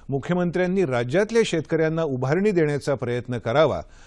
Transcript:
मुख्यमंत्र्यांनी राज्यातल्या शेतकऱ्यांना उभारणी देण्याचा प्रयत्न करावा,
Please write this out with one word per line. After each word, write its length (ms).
मुख्यमंत्र्यांनी 760
राज्यातल्या 600
शेतकऱ्यांना 580
उभारणी 480
देण्याचा 440
प्रयत्न 420
करावा, 440